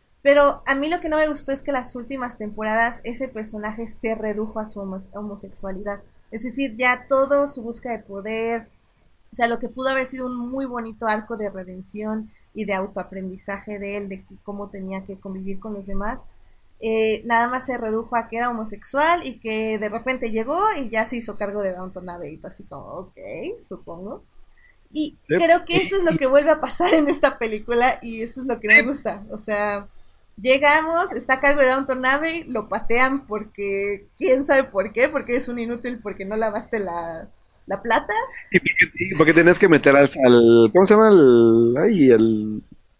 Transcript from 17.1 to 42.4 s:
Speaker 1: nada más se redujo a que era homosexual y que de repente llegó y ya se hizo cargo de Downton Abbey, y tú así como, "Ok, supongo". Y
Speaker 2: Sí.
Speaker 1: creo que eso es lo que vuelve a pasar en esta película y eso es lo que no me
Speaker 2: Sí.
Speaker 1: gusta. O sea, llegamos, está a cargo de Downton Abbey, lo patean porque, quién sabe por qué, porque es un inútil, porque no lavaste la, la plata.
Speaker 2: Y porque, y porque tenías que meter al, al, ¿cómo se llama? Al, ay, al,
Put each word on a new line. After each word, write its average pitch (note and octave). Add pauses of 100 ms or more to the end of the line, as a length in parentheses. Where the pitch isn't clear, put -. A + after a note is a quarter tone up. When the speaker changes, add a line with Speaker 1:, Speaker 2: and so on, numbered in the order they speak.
Speaker 1:
nada A#3
más B3+
se B3
redujo A3+
a A3+
que A3+
era A#3+
homosexual B3+
y B3
que A3
de G#3+
repente A#3
llegó A3+ (160)
y C4
ya A3
se B3+
hizo A3
cargo G3+
de F#3+
Downton F3+
Abbey, F3
y D#3
tú -
así G3
como, C#3
"Ok, D#3 (500)
supongo". F3+ (680)
Y - (100)
Speaker 2:
Sí. E3
Speaker 1:
creo E4+
que E4+
eso F#4+
es F#4
lo D#4+
que C#4+
vuelve C#4+
a D#4
pasar -
en D4+
esta C#4
película A#3
y A3+
eso A#3
es B3+
lo A#3
que G#3+
no G#3+
me B3
Speaker 2:
Sí. G#3+
Speaker 1:
gusta. G3+
O G#3+
sea, G#3 (480)
llegamos, D4+
está A#3+
a C4
cargo C#4+
de B3+
Downton C4
Abbey, D#4+
lo A3
patean C4+
porque, G3+ (120)
quién C4+
sabe C4+
por G3+
qué, B3
porque A#3+
es -
un A#3+
inútil, A#3
porque G3
no G#3
lavaste A3
la, E3+ (380)
la G3
plata. A#3 (380)
Speaker 2:
Y -
porque, - (140)
y F#3
porque D#3
tenías E3+
que G3+
meter C#3+
al, C#3 (200)
al, A#2
¿cómo F#3+
se G#3
llama? A3
Al, A#2+
ay, E3+
al, G#2+ (380)